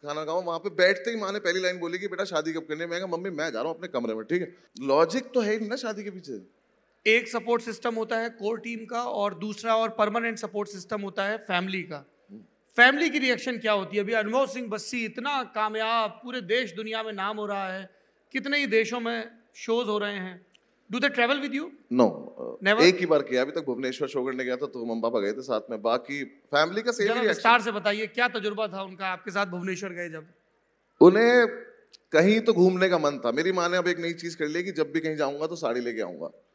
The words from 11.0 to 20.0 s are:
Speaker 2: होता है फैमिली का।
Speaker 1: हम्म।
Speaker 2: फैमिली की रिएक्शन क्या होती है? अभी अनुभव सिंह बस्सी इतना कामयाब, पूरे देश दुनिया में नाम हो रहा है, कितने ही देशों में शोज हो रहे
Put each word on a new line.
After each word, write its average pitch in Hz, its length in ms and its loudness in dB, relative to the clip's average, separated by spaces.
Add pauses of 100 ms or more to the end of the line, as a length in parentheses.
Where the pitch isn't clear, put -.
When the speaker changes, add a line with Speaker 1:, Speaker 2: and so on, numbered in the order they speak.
Speaker 2:
होता 196 240 -4
है 214 120 -2
फैमिली 185 460 -2
का। 151 220 -12 (260)
Speaker 1:
हम्म। 110 100 -18 (360)
Speaker 2:
फैमिली 269 320 8
की 277 100 -2
रिएक्शन 247 380 0
क्या 214 140 0
होती 202 260 0
है? 202 60 0
अभी 214 100 -2
अनुभव 226 340 2
सिंह 247 220 -8
बस्सी 220 360 -6
इतना 254 380 -4
कामयाब, 220 640 -2
पूरे 247 320 -10
देश 208 320 -2
दुनिया 220 300 -6
में 220 100 -8
नाम 202 240 -4
हो 214 80 -6
रहा 196 280 -4
है, 190 160 -10 (420)
कितने 277 260 -2
ही 285 100 0
देशों 220 320 2
में 233 380 -6 (180)
शोज 226 320 -2
हो 208 100 -2
रहे 202 180 -4